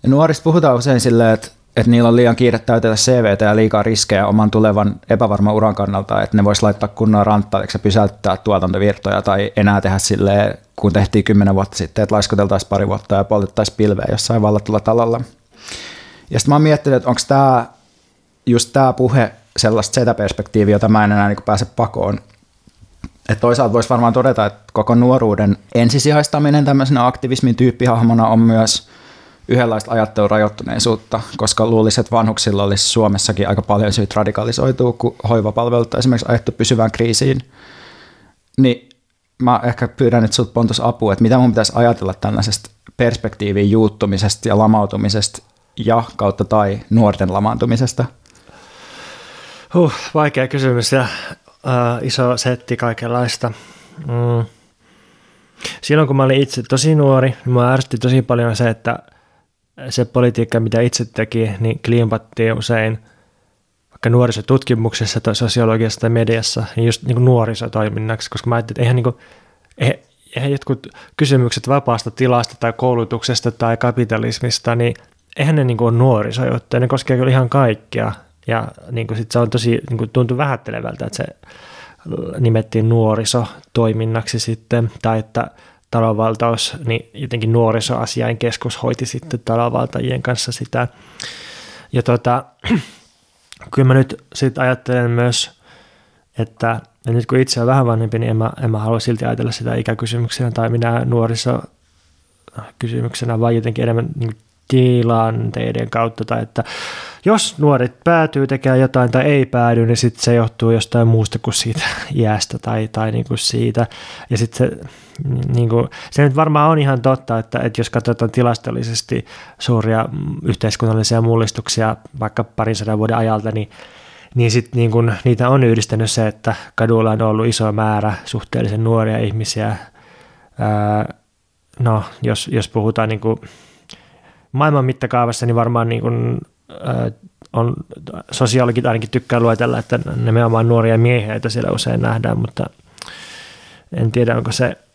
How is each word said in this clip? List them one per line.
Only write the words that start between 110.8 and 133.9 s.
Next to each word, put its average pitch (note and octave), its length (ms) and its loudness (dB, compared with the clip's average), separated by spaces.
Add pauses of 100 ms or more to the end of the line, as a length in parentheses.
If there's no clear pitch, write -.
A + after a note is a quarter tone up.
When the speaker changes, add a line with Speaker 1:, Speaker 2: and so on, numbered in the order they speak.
Speaker 2:
muusta A2+ 300 0
kuin - 160 -4
siitä - 260 -4 (220)
<laughs> - 120 -10
iästä A2+ 440 -2
tai, A2 300 -4
tai A2 240 -4
niinku A#2 240 -4
siitä. A#2 500 -2 (440)
Ja A#2+ 80 0
sit A2+ 160 -2
se, - 160 0 (840)
niinku, A#2+ 340 0 (220)
se C#3+ 120 0
nyt C#3 140 2
varmaan D3+ 340 2
on D#3+ 80 2
ihan C3+ 240 0
totta, B2+ 360 0
että, A2+ 200 -6
että A#2+ 220 -2
jos A#2 100 -4
katsotaan A#2 400 -2
tilastollisesti A#2+ 960 -2 (320)
suuria, A2 540 0
mm, - 300 -8
yhteiskunnallisia A2 800 -2
mullistuksia A2+ 760 -2 (240)
vaikka A2+ 240 -6
parin A2 320 -4
sadan G#2 220 -4
vuoden A2 180 0
ajalta, A2 340 -2
niin, G#2+ 200 -6 (640)
niin A#2+ 160 2
sit A#2 240 -2
niinku A#2 280 2 (220)
niitä B2 240 2
on C3 160 4
yhdistänyt A2+ 460 0
se, A2+ 160 0
että G#2 280 -4 (200)
kadulla A2+ 360 2
on A2 120 0
ollut A2 240 0
iso A2 260 0
määrä G#2+ 420 0 (100)
suhteellisen A2+ 600 -4
nuoria A2 340 0
ihmisiä. G#2+ 580 -4 (840)
Ää, G#2 560 -2 (640)
no, A2+ 260 0 (180)
jos, A2 260 -4
jos A2+ 200 -2
puhutaan A2 400 -2
niinku A2 320 -4 (1160)